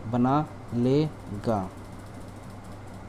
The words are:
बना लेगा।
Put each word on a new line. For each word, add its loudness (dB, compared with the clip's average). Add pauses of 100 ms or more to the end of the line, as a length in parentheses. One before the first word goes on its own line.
(120)
बना 6 (300)
लेगा। 2 (1400)